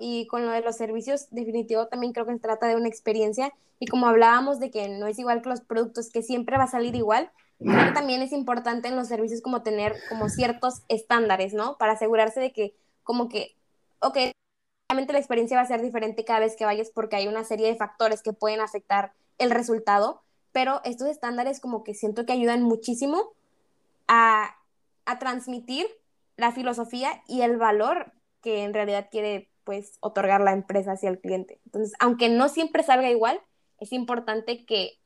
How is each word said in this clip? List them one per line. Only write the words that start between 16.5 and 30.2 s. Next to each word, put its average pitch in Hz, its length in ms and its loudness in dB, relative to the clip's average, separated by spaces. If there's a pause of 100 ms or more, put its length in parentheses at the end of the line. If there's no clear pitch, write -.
que 220 80 -4
vayas 214 300 -2
porque 214 220 -4
hay 196 120 -2
una 220 160 -4
serie 220 240 -2
de 226 80 0
factores 214 460 -2
que 220 100 -4
pueden 214 280 -2
afectar 202 520 -2 (260)
el 247 120 2
resultado, 226 720 2 (300)
pero 269 320 0
estos 247 240 -6
estándares 262 520 -4
como 233 220 -6
que 208 120 -10
siento 214 320 -4
que 254 60 0
ayudan 240 300 2
muchísimo 247 680 0 (760)
a, 226 480 4 (500)
a 240 120 -4
transmitir 254 680 -6 (500)
la 233 160 2
filosofía 247 760 -4
y 247 140 0
el 240 140 4
valor 226 560 2 (300)
que 214 220 -4
en 202 100 -6
realidad 202 360 -2
quiere, 208 400 -4 (140)
pues, 202 360 -10
otorgar 196 400 2